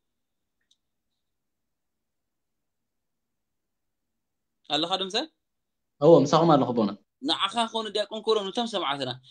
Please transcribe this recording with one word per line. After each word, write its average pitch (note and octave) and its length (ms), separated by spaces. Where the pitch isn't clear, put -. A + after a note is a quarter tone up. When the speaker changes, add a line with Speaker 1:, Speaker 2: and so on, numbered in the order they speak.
Speaker 1:
ኣለኻ D#3+ 260
ድምሰ? F#3+ 200
Speaker 2:
እዎ፣ D#3 160
ምሳኹም D#3+ 320
ኣለኹ C3 220
ቦና። G#2+ 200
Speaker 1:
ንዓኻ D#3+ 320
ኾነ A3 220
ዲያቆን G#3 320
ክብሮም፣ G#3+ 240
ነቶም A3+ 220
ሰማዕትና፣ C#3+ 440